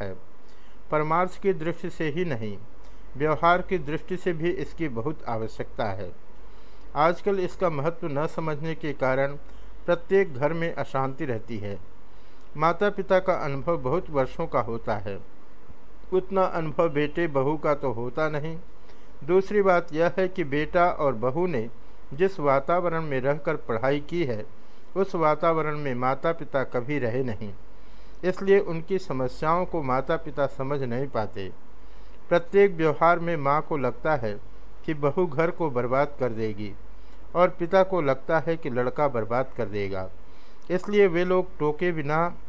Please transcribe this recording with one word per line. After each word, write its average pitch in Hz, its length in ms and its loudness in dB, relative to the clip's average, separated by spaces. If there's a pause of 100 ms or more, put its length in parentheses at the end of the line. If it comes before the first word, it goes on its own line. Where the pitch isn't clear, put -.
है। 95 120 -4 (760)
परमार्थ 160 520 2
की 196 100 4
दृष्टि 165 380 -2
से 156 180 0
ही 160 160 0
नहीं, 110 320 -2 (600)
व्यवहार 156 460 4
की 185 180 -2
दृष्टि 156 360 -2
से 175 160 0
भी 165 200 0
इसकी 151 380 -2
बहुत 120 360 -2
आवश्यकता 113 640 -2
है। 95 200 -2 (840)
आजकल 175 440 2
इसका 180 300 0
महत्व 160 400 0
न 143 160 0
समझने 160 480 -2
के 151 200 -2
कारण 135 420 2 (500)
प्रत्येक 175 480 2
घर 143 180 2
में 165 220 0
अशांति 135 500 0
रहती 113 340 -2
है। 101 200 -2 (800)
माता 170 340 2
पिता 196 300 2
का 185 160 2
अनुभव 143 440 0
बहुत 160 300 0
वर्षों 139 360 0
का 131 160 0
होता 113 360 -2
है, 98 200 -4 (960)
उतना 185 320 2
अनुभव 170 460 0
बेटे 147 380 0
बहू 139 280 2
का 151 200 2
तो 139 160 0
होता 123 360 -2
नहीं। 151 280 -2 (680)
दूसरी 190 380 2
बात 175 320 4
यह 165 240 4
है 185 100 2
कि 180 180 -2
बेटा 151 440 2
और 139 260 2
बहू 135 320 0
ने 120 200 0 (440)
जिस 180 280 0
वातावरण 165 640 2
में 143 180 0
रहकर 151 380 0
पढ़ाई 127 440 0
की 170 220 -2
है, 107 200 -2 (520)
उस 190 200 0
वातावरण 151 600 2
में 139 180 -2
माता 135 380 0
पिता 143 320 -2
कभी 131 320 0
रहे 123 260 0
नहीं, 107 280 -4 (680)
इसलिए 190 380 4
उनकी 170 380 -2
समस्याओं 156 680 0
को 165 160 -2
माता 135 340 0
पिता 147 320 -2
समझ 139 340 -2
नहीं 127 260 -2
पाते। 101 400 -2 (800)
प्रत्येक 190 440 4
व्यवहार 160 460 4
में 165 180 0
माँ 143 260 2
को 160 140 -2
लगता 131 400 0
है 113 160 0 (520)
कि 160 120 0
बहू 143 300 2
घर 160 240 2
को 170 200 0
बर्बाद 127 480 2
कर 127 120 0
देगी 107 400 -2 (640)
और 175 160 6
पिता 175 320 4
को 190 180 2
लगता 147 380 2
है 160 180 0
कि 147 140 -2
लड़का 123 380 0
बर्बाद 120 480 0
कर 117 100 -2
देगा, 95 420 -2 (640)
इसलिए 202 360 4
वे 175 180 4
लोग 180 340 2
टोके 151 340 0
बिना 156 280 0 (280)